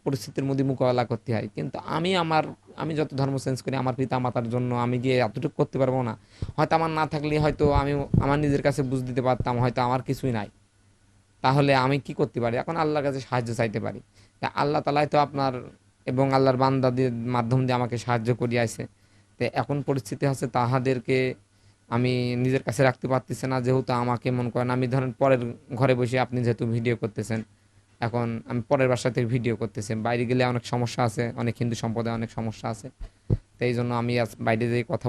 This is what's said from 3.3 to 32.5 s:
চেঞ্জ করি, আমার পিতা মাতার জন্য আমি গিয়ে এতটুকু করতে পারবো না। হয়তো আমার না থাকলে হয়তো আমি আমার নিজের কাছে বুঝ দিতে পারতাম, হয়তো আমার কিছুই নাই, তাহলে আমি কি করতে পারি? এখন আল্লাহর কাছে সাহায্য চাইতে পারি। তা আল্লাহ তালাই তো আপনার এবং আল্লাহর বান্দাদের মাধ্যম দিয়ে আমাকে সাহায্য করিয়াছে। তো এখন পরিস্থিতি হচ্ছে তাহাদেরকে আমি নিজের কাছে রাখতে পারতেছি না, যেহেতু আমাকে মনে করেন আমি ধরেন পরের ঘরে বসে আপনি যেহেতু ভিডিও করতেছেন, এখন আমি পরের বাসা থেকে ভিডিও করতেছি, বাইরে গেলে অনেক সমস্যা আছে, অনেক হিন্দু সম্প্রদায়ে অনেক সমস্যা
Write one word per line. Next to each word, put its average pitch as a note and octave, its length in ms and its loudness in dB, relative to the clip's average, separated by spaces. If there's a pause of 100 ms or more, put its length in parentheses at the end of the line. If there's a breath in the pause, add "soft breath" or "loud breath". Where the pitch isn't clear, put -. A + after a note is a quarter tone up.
চেঞ্জ C3 240 -2
করি, C3 140 -4
আমার B2+ 180 -2
পিতা C3 240 -2
মাতার B2 320 -2
জন্য B2 240 0
আমি A#2+ 240 0
গিয়ে B2+ 180 2 (100)
এতটুকু B2+ 300 -4
করতে - 220 -2
পারবো C3 240 2
না। A2+ 120 -4 (420 loud breath)
হয়তো D#3 220 2
আমার D#3+ 120 0
না D#3 160 0
থাকলে D3+ 320 -2
হয়তো D3+ 340 2
আমি C#3+ 200 2 (280)
আমার C#3 180 2
নিজের C#3+ 240 2
কাছে C#3+ 200 0
বুঝ C3 200 -2
দিতে B2+ 200 -4
পারতাম, B2 360 0
হয়তো B2 240 0
আমার B2+ 200 0
কিছুই C3 300 -2
নাই, G#2 160 -4 (920)
তাহলে C#3 320 6
আমি C3 240 4
কি C3+ 160 -8
করতে C#3+ 260 -2
পারি? A#2 160 0
এখন D3+ 200 -4
আল্লাহর D3+ 300 0
কাছে C3+ 140 -2
সাহায্য B2 340 -2
চাইতে A2+ 260 -2
পারি। G#2 200 -6 (400 soft breath)
তা - 140 -4
আল্লাহ D3 260 2
তালাই C#3+ 260 2
তো D3 120 2
আপনার C#3 340 0 (540)
এবং C3 260 2
আল্লাহর C3+ 240 6
বান্দাদের C3 560 2
মাধ্যম A#2+ 540 0
দিয়ে B2+ 140 2
আমাকে A#2+ 180 -2
সাহায্য A#2 360 0
করিয়াছে। A#2 480 -2 (580 soft breath)
তো - 20 2 (180)
এখন C#3+ 220 -2
পরিস্থিতি C#3 440 -2
হচ্ছে C3+ 220 0
তাহাদেরকে B2+ 680 2 (720 soft breath)
আমি B2 220 2 (240)
নিজের B2+ 260 2
কাছে B2 260 0
রাখতে - 200 -2
পারতেছি B2+ 380 -2
না, C3 140 -2
যেহেতু C3 320 0
আমাকে B2 380 0
মনে B2 200 0
করেন B2 200 0
আমি B2+ 180 0
ধরেন C3 240 0
পরের C3+ 300 2 (320)
ঘরে C3 200 4
বসে B2 240 0
আপনি B2 280 0
যেহেতু A#2 200 0
ভিডিও A#2 300 0
করতেছেন, A2 440 -4 (600 soft breath)
এখন A#2 260 -2 (200)
আমি B2 220 -2
পরের C3 200 4
বাসা B2+ 260 0
থেকে B2 120 0
ভিডিও A#2 300 0
করতেছি, G#2+ 380 -8
বাইরে A#2+ 320 0
গেলে B2+ 180 2
অনেক B2 220 0
সমস্যা A#2+ 380 -2
আছে, A#2 200 0 (120)
অনেক A#2 220 -2
হিন্দু A#2+ 240 -2
সম্প্রদায়ে A#2 320 -2
অনেক A2+ 160 -4
সমস্যা A2+ 380 -8